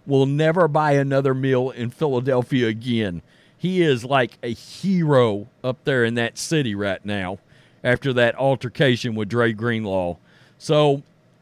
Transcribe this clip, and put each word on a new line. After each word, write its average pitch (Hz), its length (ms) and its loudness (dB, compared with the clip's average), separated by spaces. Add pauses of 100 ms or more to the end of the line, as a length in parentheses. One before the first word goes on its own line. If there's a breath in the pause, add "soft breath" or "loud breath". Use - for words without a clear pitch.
will 135 200 2
never 160 420 2
buy 151 240 2
another 139 420 2
meal 131 360 0
in 117 200 -6
Philadelphia 123 800 0
again. 110 540 -4 (340 soft breath)
He 180 260 0
is 131 220 2
like 131 380 -2
a 120 100 -6
hero 131 960 0 (140)
up 127 220 -6
there 131 200 2
in 117 100 0
that 117 240 -4
city 135 360 -2
right 101 300 -6
now 101 340 -6 (460 soft breath)
after 123 300 0
that 120 220 4
altercation 127 800 0
with 110 140 -4
Dre 117 240 0
Greenlaw. 104 640 -4 (420 soft breath)
So, 147 440 2 (400)